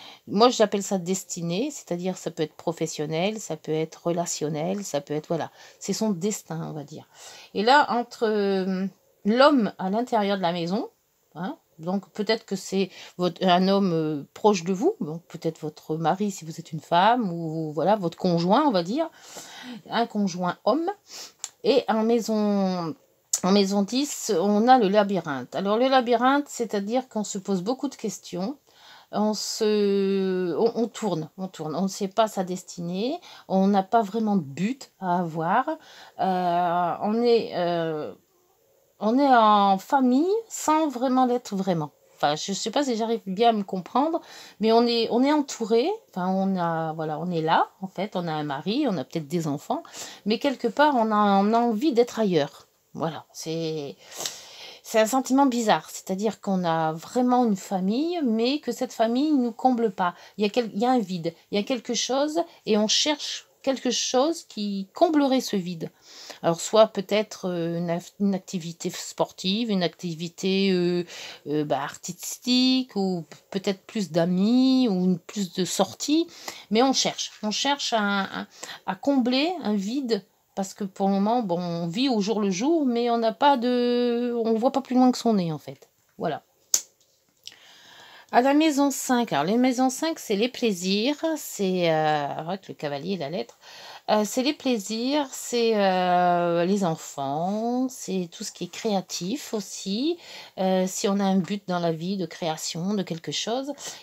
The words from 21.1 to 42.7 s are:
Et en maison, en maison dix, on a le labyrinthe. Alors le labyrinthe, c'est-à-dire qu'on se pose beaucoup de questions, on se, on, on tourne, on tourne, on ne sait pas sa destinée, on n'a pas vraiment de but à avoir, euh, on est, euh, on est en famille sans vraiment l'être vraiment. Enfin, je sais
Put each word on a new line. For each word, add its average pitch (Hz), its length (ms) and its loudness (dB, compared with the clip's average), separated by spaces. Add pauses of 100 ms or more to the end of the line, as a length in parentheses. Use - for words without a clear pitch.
Et 254 240 4
en 220 160 0
maison, 202 920 0 (480)
en 185 80 2
maison 202 300 4
dix, 247 580 -4
on 208 280 2
a 254 100 10
le 214 100 4
labyrinthe. 185 680 0
Alors 196 220 0
le 254 100 2
labyrinthe, 262 600 4
c'est-à-dire 220 600 -4
qu'on 214 140 -4
se 196 160 -8
pose 185 240 -2
beaucoup 262 260 -4
de - 60 -12
questions, 196 600 -8 (540)
on 208 220 0
se, 196 1200 0
on, 226 260 2
on 233 40 -2
tourne, 170 500 -4
on 190 100 -8
tourne, 151 280 -8
on 180 80 0
ne 190 40 0
sait 190 200 -4
pas 220 200 2
sa 202 160 -4
destinée, 185 760 -6 (300)
on 190 200 4
n'a 202 140 4
pas 226 220 2
vraiment 208 320 0
de 175 80 2
but 160 560 -6
à 180 200 0
avoir, 170 480 0 (520)
euh, 175 840 0
on 214 220 0
est, 233 320 2
euh, 165 580 -2 (840)
on 220 180 2
est 277 180 6
en 208 420 6
famille 262 480 2 (240)
sans 311 380 0
vraiment 254 380 2
l'être 240 300 -2
vraiment. 180 360 0 (240)
Enfin, 147 200 2
je 196 180 -6
sais 214 180 -4